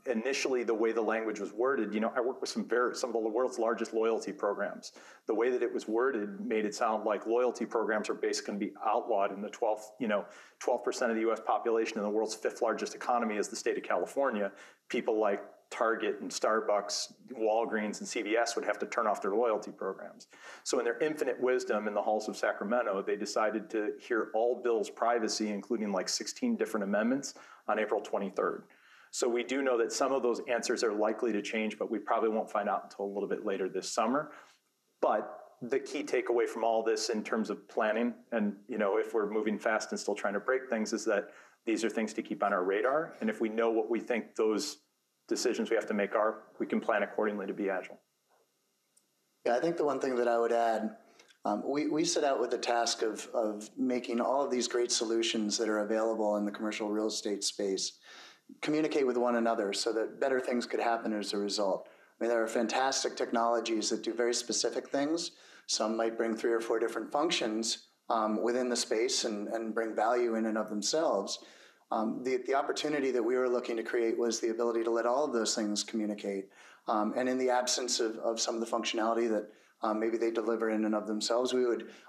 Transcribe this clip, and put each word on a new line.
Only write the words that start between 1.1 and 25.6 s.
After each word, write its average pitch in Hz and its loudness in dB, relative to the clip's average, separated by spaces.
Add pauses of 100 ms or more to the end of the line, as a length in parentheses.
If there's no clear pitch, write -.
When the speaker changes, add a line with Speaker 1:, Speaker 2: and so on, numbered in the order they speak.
Speaker 1:
was 90 -6
worded, 117 0
you 107 2
know, 110 0
I 127 0
work 123 0
with 127 -4
some 107 -4
very, 117 4
some 117 -2
of 113 0
the 110 0
world's 120 0
largest 113 0
loyalty 113 2
programs. 98 -4 (340)
The 113 2
way 113 4
that 123 2
it 117 0
was - -4
worded 110 0
made 110 0
it 101 -2
sound 110 0
like 104 0
loyalty 120 2
programs 107 0
are 107 0
basically 107 -2
gonna 101 -4
be 98 -2 (140)
outlawed 107 2
in 98 -8
the 104 -6
twelfth, - -2
you 123 -2
know, 104 2 (320)
twelve 120 0
percent 123 0
of 113 0
the 110 0
U 113 2
S 107 -2
population 113 2
in 104 -2
the 104 0
world's 107 0
fifth - -4
largest 107 0
economy 120 0
is 98 0
the - -10
state - 0
of - -8
California. 104 0 (380)
People 113 0
like 101 2 (300)
Target 110 0
and 92 -8
Starbucks, 107 0 (200)
Walgreens 107 0
and 101 -10
C 123 -4
V 107 0
S 117 2
would 104 -4
have 104 0
to 104 -4
turn 113 0
off 101 0
their 98 0
loyalty 107 2
programs. - -8 (360)
So - 0
in 117 2
their 117 0
infinite 151 0
wisdom 123 2
in 104 -2
the 104 2
halls 110 0
of 101 -4
Sacramento, 107 0
they 101 0
decided 104 0
to 107 0
hear 110 0
all 120 2
bills 113 2
privacy, 113 0
including, 104 -2